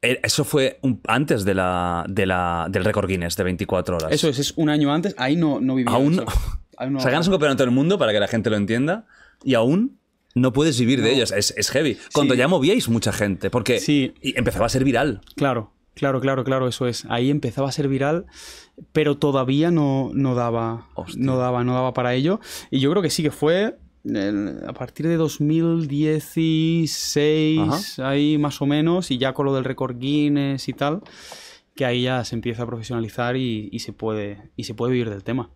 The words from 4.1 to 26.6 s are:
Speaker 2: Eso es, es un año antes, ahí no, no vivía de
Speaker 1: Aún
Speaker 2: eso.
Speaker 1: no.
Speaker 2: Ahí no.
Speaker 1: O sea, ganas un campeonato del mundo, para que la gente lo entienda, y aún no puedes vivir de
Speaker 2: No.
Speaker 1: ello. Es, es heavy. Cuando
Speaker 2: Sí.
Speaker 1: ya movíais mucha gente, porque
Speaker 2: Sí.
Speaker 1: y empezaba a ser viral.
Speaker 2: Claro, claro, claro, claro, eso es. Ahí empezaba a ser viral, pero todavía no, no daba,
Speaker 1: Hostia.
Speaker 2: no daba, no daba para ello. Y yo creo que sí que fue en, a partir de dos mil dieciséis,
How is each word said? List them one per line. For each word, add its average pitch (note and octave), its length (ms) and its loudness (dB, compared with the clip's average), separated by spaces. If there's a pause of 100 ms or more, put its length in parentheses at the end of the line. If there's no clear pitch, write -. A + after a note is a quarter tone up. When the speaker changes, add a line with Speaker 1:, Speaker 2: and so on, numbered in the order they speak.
Speaker 2:
Eso D3+ 160 2
es, B2+ 100 -2
es C#3+ 160 -4
un D#3+ 140 0
año D3+ 260 2
antes, E3+ 240 -4
ahí C3 160 0
no, D3+ 260 2
no C3 140 0
vivía B2 160 0
de A#2+ 60 2
Speaker 1:
Aún C#3+ 160 4
Speaker 2:
eso. F3 120 0
Speaker 1:
no. - 80 -6 (460)
Speaker 2:
Ahí C3 120 -6
no. C#3 80 -4
Speaker 1:
O - 20 -4
sea, B2+ 100 2
ganas E3 160 2
un G3 60 2
campeonato C#3+ 300 2
del B2 100 4
mundo, D#3+ 260 4
para A#2 140 2
que G#2 80 2
la G2 80 2
gente A2+ 220 0
lo G#2+ 60 2
entienda, B2 500 0 (360)
y C3 120 2
aún D#3+ 440 2 (360)
no B2+ 180 4
puedes C#3+ 260 2
vivir B2+ 220 4
de A2 80 4
Speaker 2:
No. C3 80 4
Speaker 1:
ello. B2 60 4 (120)
Es, G2+ 220 0
es G#2+ 140 -2
heavy. C#3 260 0 (160)
Cuando C#3+ 220 4
Speaker 2:
Sí. A#2+ 40 2
Speaker 1:
ya B2+ 100 4
movíais F3 420 2
mucha A2+ 240 2
gente, G2+ 340 -2
porque G#2 320 0
Speaker 2:
Sí. C#3+ 400 2
Speaker 1:
y C3 180 -4
empezaba A#2+ 280 0
a - 20 0
ser C3 160 0
viral. B2 380 0 (140)
Speaker 2:
Claro, B2 360 -2 (220)
claro, C3 260 0
claro, C3+ 240 0
claro, C3 240 0
eso B2 180 -2
es. A#2 220 -4
Ahí A#2+ 220 0
empezaba C#3 400 -2
a - 20 -6
ser C#3+ 160 -2
viral, C#3 380 -2 (680)
pero D#3 240 2
todavía C#3 540 2
no, C#3 420 2
no C3+ 220 0
daba, A#2 600 -2
Speaker 1:
Hostia. F2 280 -10
Speaker 2:
no C3 140 0
daba, B2 260 0
no B2+ 80 0
daba B2+ 220 0
para B2 180 0
ello. D3+ 280 0 (300)
Y C3 100 0
yo C#3 100 4
creo F#3+ 120 2
que D#3+ 60 0
sí D#3+ 140 -2
que D3 80 2
fue F3+ 480 0 (260)
en, G2+ 640 -4
a B2 60 -10
partir D3 340 -6
de E3+ 80 0
dos D#3 240 0
mil E3 480 2
dieciséis, D#3 1700 2 (400)